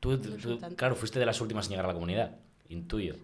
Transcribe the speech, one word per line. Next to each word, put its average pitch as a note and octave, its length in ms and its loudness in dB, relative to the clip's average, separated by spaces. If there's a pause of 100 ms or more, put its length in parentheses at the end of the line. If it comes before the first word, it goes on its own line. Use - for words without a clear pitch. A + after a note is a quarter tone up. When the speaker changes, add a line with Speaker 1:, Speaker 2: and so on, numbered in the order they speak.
Speaker 1:
Tú, B2+ 100 2
Speaker 2:
no C3+ 80 4
Speaker 1:
tú, G#2 200 -6
Speaker 2:
son A#2 200 -2
tantos. F3 180 -10
Speaker 1:
claro, B2+ 180 4
fuiste A2 240 -2
de B2 60 6
las A2+ 160 2
últimas G#2+ 260 0
en - 40 -4
llegar F#2+ 140 0
a - 20 4
la F#2 60 2
comunidad, F2 420 0 (340)
intuyo. G2+ 540 -4